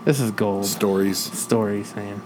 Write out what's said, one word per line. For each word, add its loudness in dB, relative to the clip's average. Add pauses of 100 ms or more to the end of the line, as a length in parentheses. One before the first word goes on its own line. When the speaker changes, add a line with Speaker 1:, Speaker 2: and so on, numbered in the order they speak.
Speaker 1:
This 4
is 2
gold. 0
Speaker 2:
Stories. 2
Speaker 1:
Stories, -2
man. -8